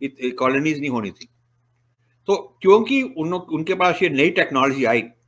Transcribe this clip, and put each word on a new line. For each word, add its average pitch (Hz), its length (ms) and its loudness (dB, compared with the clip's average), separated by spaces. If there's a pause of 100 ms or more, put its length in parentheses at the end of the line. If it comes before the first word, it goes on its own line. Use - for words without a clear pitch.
इत-, 127 320 -6
कॉलोनीज 139 460 0
नहीं 143 100 -6
होनी 110 200 -4
थी। - 180 -20 (1000)
तो - 360 -4
क्योंकि 226 400 4
उन-, 175 380 -6
उनके 160 340 -6
पास 180 280 2
ये 180 60 2
नई 147 220 2
टेक्नोलॉजी 135 540 0
आई, 117 180 2 (260)